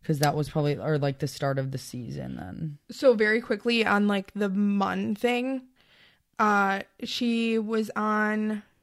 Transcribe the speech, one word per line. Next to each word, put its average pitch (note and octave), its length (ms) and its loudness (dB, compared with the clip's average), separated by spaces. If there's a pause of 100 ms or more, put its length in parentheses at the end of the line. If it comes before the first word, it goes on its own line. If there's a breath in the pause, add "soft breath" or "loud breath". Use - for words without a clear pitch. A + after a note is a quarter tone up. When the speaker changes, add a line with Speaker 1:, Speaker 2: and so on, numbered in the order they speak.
Speaker 1:
'cause D#3 180 0
that D3 140 2
was D3 140 -2
probably, D3 300 0
or, D3 200 0
like, C#3 200 -2
the D3 100 -4
start C#3 300 -4
of C3+ 120 -4
the C3 80 -8
season C3 580 -10
then. D3 420 -10 (120)
Speaker 2:
So B3+ 240 6
very G#3+ 260 2
quickly A#3 440 0
on, G#3 240 4
like, G3 260 -2
the G3+ 140 0
Munn G3+ 640 0
thing, B3 480 -2 (760 soft breath)
uh, G3+ 440 2 (220)
she A#3 540 0
was A3 360 -2
on G#3+ 680 0 (200)